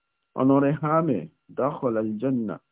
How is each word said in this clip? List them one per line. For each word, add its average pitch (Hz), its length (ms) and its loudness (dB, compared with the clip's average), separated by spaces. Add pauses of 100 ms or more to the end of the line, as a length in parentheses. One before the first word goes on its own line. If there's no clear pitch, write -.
(360)
Ono 139 240 4
rehame. 147 720 0 (180)
Dakhala 123 520 -4
al-janna. 110 600 -4 (120)